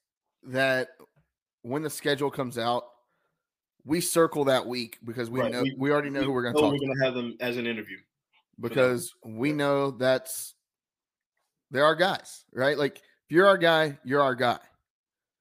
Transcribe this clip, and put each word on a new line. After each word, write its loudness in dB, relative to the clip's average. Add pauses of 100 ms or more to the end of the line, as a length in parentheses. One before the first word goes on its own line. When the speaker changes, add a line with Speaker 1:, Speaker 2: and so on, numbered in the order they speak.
(440)
Speaker 1:
that 0 (720)
when -6
the -6
schedule -2
comes -8
out, -2 (1000)
we -2
circle 2
that 2
week -8
because -8
we -4
Speaker 2:
Right, -2
Speaker 1:
know, -2
Speaker 2:
we, -4
Speaker 1:
we 0
already 0
know -4
Speaker 2:
we -2
Speaker 1:
who -2
we're -2
gonna -2
Speaker 2:
know 2
Speaker 1:
talk 4
Speaker 2:
we're -2
Speaker 1:
to. -4
Speaker 2:
gonna -2
have -2
them -8
as -4
an -4
interview -8
for -20 (600)
that. -4
Speaker 1:
Because 0
we -4
Speaker 2:
Yeah. -2
Speaker 1:
know 0
that's, -2 (1160)
they're 4
our 8
guys, -2
right? 0
Like, 0
if -20 (260)
you're 6
our 8
guy, 2
you're 2
our 2
guy. 0 (840)